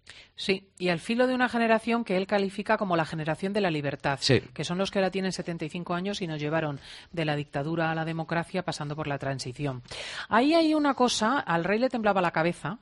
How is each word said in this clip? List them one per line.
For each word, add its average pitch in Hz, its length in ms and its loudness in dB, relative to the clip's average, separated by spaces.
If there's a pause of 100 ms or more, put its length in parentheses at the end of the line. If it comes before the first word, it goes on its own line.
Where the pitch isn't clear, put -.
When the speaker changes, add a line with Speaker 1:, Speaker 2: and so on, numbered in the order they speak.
(380)
Speaker 1:
Sí, - 400 -2
y 180 120 -2
al 170 100 0
filo 240 280 2
de 254 60 0
una 247 160 2
generación 226 560 2
que 185 100 0
él 190 120 0
califica 202 500 0
como 190 180 0
la 160 100 4
generación 160 480 -4
de 214 60 0
la 185 120 2
libertad, 139 500 -2
Speaker 2:
Sí. 123 180 6 (140)
Speaker 1:
que 151 100 -6
son 175 140 -4
los 190 140 -2
que 202 80 0
ahora 185 120 4
tienen 190 200 -2
setenta 170 340 -6
y - 40 -6
cinco 175 260 -6
años 196 260 -4
y 175 60 -2
nos 156 120 -4
llevaron 151 400 -2 (320)
de 170 140 -2
la 147 100 0
dictadura 160 560 -2
a 160 40 -2
la 160 100 -2
democracia 165 580 -4
pasando 151 320 -6
por 151 120 -6
la 143 100 -2
transición. 135 640 -6 (480)
Ahí 269 240 6
hay 320 220 6
una 294 180 4
cosa, 240 460 2
al 170 260 0
rey 202 140 2
le 254 100 2
temblaba 202 320 2
la 170 100 4
cabeza, 170 500 0